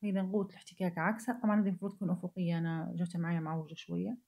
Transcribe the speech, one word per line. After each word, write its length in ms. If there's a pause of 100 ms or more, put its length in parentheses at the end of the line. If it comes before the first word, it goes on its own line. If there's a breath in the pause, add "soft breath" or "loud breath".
فإذا 200
قوة 240
الاحتكاك 520
عكسها. 440
طبعًا 180
هذه 80
المفروض 280
تكون 140
أفقية، 480
أنا 380
جت 200
معايا 240
معوجة 340
شوية 540